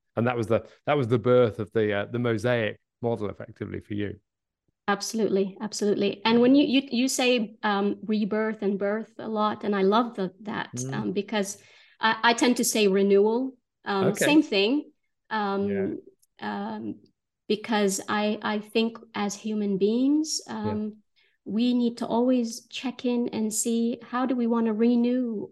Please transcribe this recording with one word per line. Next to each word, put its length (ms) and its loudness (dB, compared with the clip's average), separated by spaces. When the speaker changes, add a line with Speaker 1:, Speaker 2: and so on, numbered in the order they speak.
Speaker 1:
And 100 0
that 100 0
was 120 -2
the, 180 0
that 100 4
was 100 0
the 120 2
birth 400 4
of 140 -8
the, 200 2
uh, 180 0
the 60 -4
mosaic 640 0
model 260 -2
effectively 500 -12
for 140 -12
you. 220 -6
Speaker 2:
Absolutely, 720 -2
absolutely. 640 -2
And 180 4
when 140 8
you, 100 6
you, 240 2
you 180 0
say, 540 0
um, 440 0
rebirth 560 -2
and 180 -2
birth 400 -4
a 80 -10
lot, 360 -2
and 120 0
I 80 0
love 320 2
the, 160 -4
that, 320 -8
Speaker 1:
Mm. 180 -8
Speaker 2:
um, 180 -4
because 460 -4
I, 240 2
I 100 6
tend 240 2
to 60 0
say 240 2
renewal, 680 4
um, 220 0
Speaker 1:
Okay. 180 0
Speaker 2:
same 160 6
thing, 500 0
um, 380 -2
Speaker 1:
Yeah. 200 -2
Speaker 2:
um, 560 -8
because 580 0
I, 340 -2
I 180 -4
think 380 -2
as 220 -4
human 420 -2
beings, 720 2
Speaker 1:
Yeah. 100 -10
Speaker 2:
um, 400 -6
we 280 0
need 240 0
to 100 -6
always 600 0
check 380 -8
in 240 0
and 240 -2
see 500 -2
how 220 -4
do 100 -2
we 120 0
wanna 260 0
renew 800 0